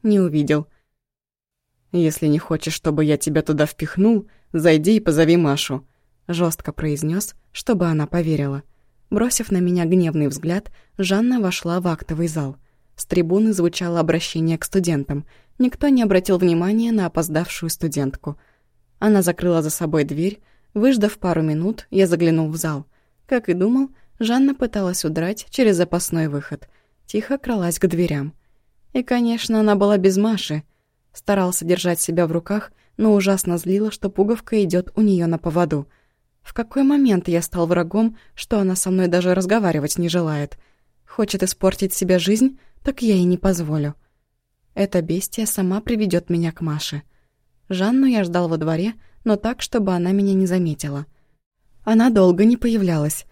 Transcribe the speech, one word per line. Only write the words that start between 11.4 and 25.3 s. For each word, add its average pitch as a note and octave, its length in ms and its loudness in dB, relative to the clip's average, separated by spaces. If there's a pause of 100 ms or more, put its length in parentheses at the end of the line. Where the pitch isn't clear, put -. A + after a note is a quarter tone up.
вошла F3+ 400 -2
в F3+ 80 -4
актовый D#3+ 400 -4
зал. D3 300 -6 (360)
С - 120 -12
трибуны F#3+ 480 2
звучало E3+ 460 -2
обращение E3 580 0
к - 80 -10
студентам. D3+ 580 -2 (340)
Никто B3+ 300 0
не B3+ 140 4
обратил F#3+ 340 2
внимания F#3 560 2
на G3+ 140 0
опоздавшую E3 640 -4
студентку. C#3+ 640 -6 (640)
Она G#3 220 4
закрыла F3 400 0
за D#3 80 -2
собой D3+ 360 -2
дверь. D#3+ 360 -4 (320)
Выждав G#3+ 460 2
пару E3 240 0
минут, D#3+ 480 -2
я F#3+ 160 4
заглянул E3 420 2
в D#3 80 -6
зал. D3+ 300 -6 (400)
Как A#3 240 -2
и - 20 2
думал, A#3+ 380 0 (280)
Жанна C4 360 2
пыталась G3 500 -4
удрать E3 460 -4